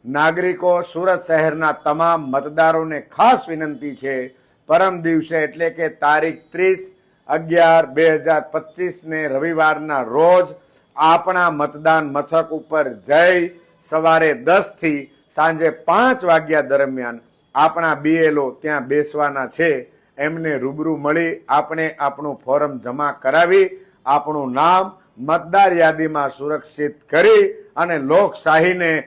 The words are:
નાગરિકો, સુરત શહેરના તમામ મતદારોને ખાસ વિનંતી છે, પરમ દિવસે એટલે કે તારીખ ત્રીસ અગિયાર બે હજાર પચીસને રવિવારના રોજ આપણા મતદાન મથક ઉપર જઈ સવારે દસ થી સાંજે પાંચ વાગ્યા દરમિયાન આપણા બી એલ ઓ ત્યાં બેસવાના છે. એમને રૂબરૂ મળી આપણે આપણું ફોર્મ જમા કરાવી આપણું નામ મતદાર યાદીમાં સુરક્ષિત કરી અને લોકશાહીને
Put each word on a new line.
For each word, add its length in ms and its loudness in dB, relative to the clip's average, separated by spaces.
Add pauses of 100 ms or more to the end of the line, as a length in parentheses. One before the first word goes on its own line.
નાગરિકો, 680 0 (100)
સુરત 440 -4
શહેરના 580 0
તમામ 360 0 (120)
મતદારોને 680 0
ખાસ 460 0
વિનંતી 480 -8
છે, 200 -6 (520)
પરમ 340 2
દિવસે 340 -2
એટલે 340 -2
કે 180 -6
તારીખ 520 0 (120)
ત્રીસ 300 0 (460)
અગિયાર 580 4
બે 200 0 (120)
હજાર 240 0 (100)
પચીસને 760 -8
રવિવારના 760 -2
રોજ 440 4 (500)
આપણા 540 2
મતદાન 600 0
મથક 400 -2
ઉપર 360 -4 (200)
જઈ 320 4 (540)
સવારે 420 2
દસ 320 2 (140)
થી 260 -4 (240)
સાંજે 400 0
પાંચ 520 0
વાગ્યા 480 2
દરમિયાન 520 -2 (320)
આપણા 420 0
બી 200 0
એલ 220 2
ઓ 120 -2
ત્યાં 380 -6
બેસવાના 600 -2
છે. 400 -2 (300)
એમને 400 -4
રૂબરૂ 380 -4
મળી 520 -2
આપણે 380 -2 (120)
આપણું 380 -6
ફોર્મ 420 -2
જમા 340 -6
કરાવી 540 2 (380)
આપણું 480 -2
નામ 340 2 (320)
મતદાર 540 0
યાદીમાં 580 0
સુરક્ષિત 680 -8 (120)
કરી 340 6 (340)
અને 220 -2
લોકશાહીને 960 2 (140)